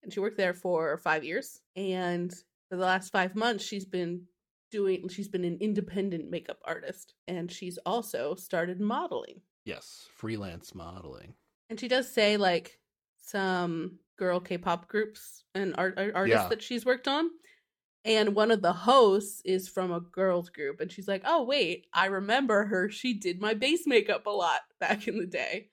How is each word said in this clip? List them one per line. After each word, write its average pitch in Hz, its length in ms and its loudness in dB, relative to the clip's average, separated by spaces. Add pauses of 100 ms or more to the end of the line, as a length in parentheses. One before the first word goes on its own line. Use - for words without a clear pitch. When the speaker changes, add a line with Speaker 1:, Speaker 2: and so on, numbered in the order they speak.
Speaker 1:
And 214 100 -14
she 202 80 -4
worked 208 160 -2
there 185 180 2
for 165 440 0
five 156 260 0
years. 180 360 -6 (160)
And 180 540 -2 (380)
for 185 80 -8
the 180 80 0
last 185 280 0
five 185 220 0
months, 214 300 0
she's 196 220 -8
been 175 360 -4 (480)
doing, 190 380 0
she's 196 200 -8
been 180 160 -2
an 170 160 0
independent 196 720 -2
makeup - 360 -8
artist. - 480 -8 (140)
And 175 220 -6
she's 180 360 -10
also 180 480 -2
started 180 460 -4
modeling. 226 600 -4 (240)
Speaker 2:
Yes, - 500 -14
freelance 101 600 -10
modeling. 82 600 -16 (360)
Speaker 1:
And 226 100 -10
she 247 80 -8
does 254 240 2
say, 214 240 4
like, 185 420 2 (440)
some 180 760 -2 (200)
girl 180 220 0
K-pop 175 480 -2
groups - 560 -6 (100)
and 190 240 -2
art-, 185 200 2
art-, 202 160 -2
artists 202 300 4
Speaker 2:
Yeah. 180 40 -4
Speaker 1:
that 214 140 -2
she's 240 220 -6
worked 254 240 2
on. 311 220 2 (720)
And 220 300 4
one 214 160 6
of 214 120 4
the 175 100 4
hosts 208 720 6
is 185 240 0
from 185 240 -2
a 170 80 -2
girls 175 480 0
group. 147 320 -8
And 175 100 -6
she's 190 160 -12
like, 190 200 -2
"Oh, 320 180 4
wait, 226 480 0
I 185 140 4
remember 208 580 2
her. 202 240 0
She 247 240 -4
did 180 300 -4
my 214 100 0
base 269 340 0
makeup 226 400 4
a 208 40 -2
lot 175 300 2 (100)
<laughs> - 100 -12
back 208 260 0
in 214 120 -4
the 180 80 -4
day." 180 460 -6